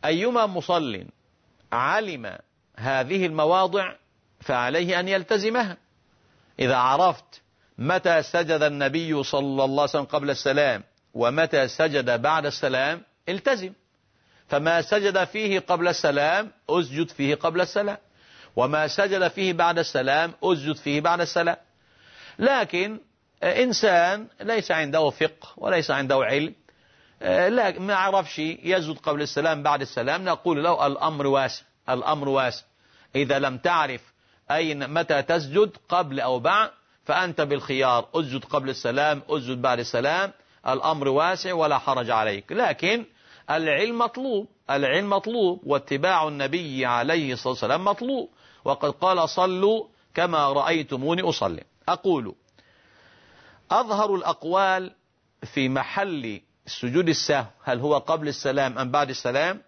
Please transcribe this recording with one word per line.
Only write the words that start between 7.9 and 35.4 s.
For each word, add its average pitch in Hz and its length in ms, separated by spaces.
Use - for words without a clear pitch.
سجد 160 400
النبي 147 600
صلى 139 420
الله 135 180
عليه 143 80
وسلم 147 140
قبل 143 260
السلام 135 540
ومتى 135 540
سجد 127 540
بعد 151 240
السلام 139 560
التزم، 190 440
فما 160 340
سجد 196 420
فيه 202 360
قبل 175 280
السلام 160 640
أسجد 160 380
فيه 139 260
قبل 165 260
السلام، 202 360
وما 147 320
سجد 190 400
فيه 190 240
بعد 170 260
السلام 147 540
أسجد 156 340
فيه 147 240
بعد 170 200
السلام. 170 360
لكن 214 640
إنسان 202 840
ليس 208 300
عنده 156 400
فقه - 460
وليس 170 340
عنده 135 260
علم، 135 380
آه، 180 260
لا، 214 300
ما 196 160
عرفش 190 440
يسجد 160 600
قبل 147 240
السلام 147 400
بعد 147 180
السلام، 139 440
نقول 160 400
له: 165 220
"الأمر 143 400
واسع، 135 360
الأمر 139 400
واسع، 131 360
إذا 139 220
لم 135 200
تعرف 151 420
أين، 147 400
متى 160 320
تسجد 165 540